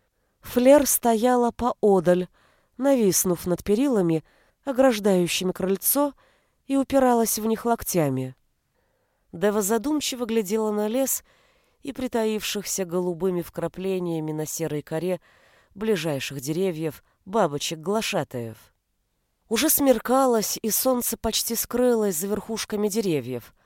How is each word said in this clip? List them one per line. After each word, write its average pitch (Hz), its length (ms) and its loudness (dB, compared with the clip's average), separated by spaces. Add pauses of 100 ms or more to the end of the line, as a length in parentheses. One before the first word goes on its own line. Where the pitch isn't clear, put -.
(400)
Флер 262 480 6
стояла 240 640 2
поодаль, 180 800 2 (480)
нависнув 220 680 2
над 175 180 -2
перилами, 202 600 2 (400)
ограждающими 208 880 2
крыльцо, 196 600 0 (520)
и 269 120 0
упиралась 254 600 2
в 214 80 -8
них 220 200 -2
локтями. 139 720 -2 (960)
Дева 202 280 0
задумчиво 240 640 -2
глядела 220 460 0
на 208 160 -2
лес 247 360 -2 (580)
и 269 120 -10
притаившихся 220 920 -4
голубыми 180 560 -4
вкраплениями 170 920 -6
на 156 140 -6
серой 151 360 -6
коре 170 380 -4 (560)
ближайших 160 680 -4
деревьев 160 640 -4 (220)
бабочек-глашатаев. 160 1400 -4 (800)
Уже 226 180 2
смеркалось, 254 920 2
и 220 80 -4
солнце 240 480 0
почти - 380 -4
скрылось 233 600 0
за 190 120 -4
верхушками 208 600 -4
деревьев, 151 680 -4 (120)